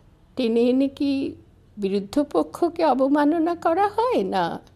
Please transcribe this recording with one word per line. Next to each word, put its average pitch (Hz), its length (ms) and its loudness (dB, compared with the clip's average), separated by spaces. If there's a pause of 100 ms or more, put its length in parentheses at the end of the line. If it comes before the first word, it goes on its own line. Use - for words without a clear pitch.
(360)
টেনে 233 240 2
এনে 254 280 4
কি 277 460 -2 (420)
বিরুদ্ধ 202 560 -2
পক্ষকে 330 520 -2
অবমাননা 294 720 0
করা 349 340 -2
হয়? 440 340 -2
না, 190 380 -4 (160)